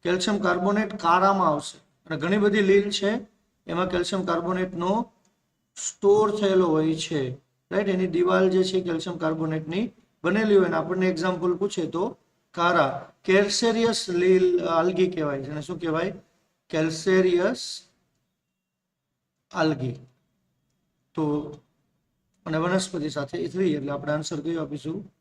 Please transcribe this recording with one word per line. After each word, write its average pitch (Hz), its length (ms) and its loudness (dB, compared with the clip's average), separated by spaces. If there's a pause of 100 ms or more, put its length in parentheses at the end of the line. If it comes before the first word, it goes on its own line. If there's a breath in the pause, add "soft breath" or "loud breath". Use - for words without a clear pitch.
કેલ્શિયમ 185 340 0
કાર્બોનેટ 196 600 0
કારામાં 185 480 4
આવશે, 151 300 -4 (280)
અને 156 100 -6
ઘણી 175 220 0
બધી 208 240 2
લીલ 196 280 4
છે, 202 220 -2 (540)
એમાં 175 240 -2
કેલ્શિયમ 185 340 -2
કાર્બોનેટનો 180 880 -2 (640)
સ્ટોર 208 640 2
થયેલો 190 260 4
હોય 156 280 2
છે, 156 280 -4 (480)
રાઈટ? 196 180 0
એની 185 180 0
દિવાલ 185 440 2
જે 185 140 4
છે 185 160 0
કેલ્શિયમ 170 380 -6
કાર્બોનેટની 160 760 -4 (320)
બનેલી 208 320 4
હોય, 185 100 6
અને 165 100 0
આપણને 185 320 0
એક્ઝામ્પલ 180 480 -2
પૂછે 185 340 -4
તો 190 260 -4 (360)
કારા, 170 600 0 (160)
calcareous 208 840 2
લીલ 180 340 4 (220)
algae 180 460 2
કહેવાય 143 280 -4
છે. 135 80 -10
એને 151 100 -8
શું 170 200 -10
કહેવાય? 170 320 -2 (580)
Calcareous 185 920 2 (1900)
algae. 139 480 -2 (1160)
તો 160 100 -2 (1200)
અને 160 120 -2
વનસ્પતિ 180 500 -4
સાથે 139 300 -8
એ 170 100 -6
થ્રી, 180 260 -2
એટલે 143 180 -6
આપણે 139 200 -6
આન્સર 151 280 -6
કયો 160 220 -6
આપીશું? 151 580 -10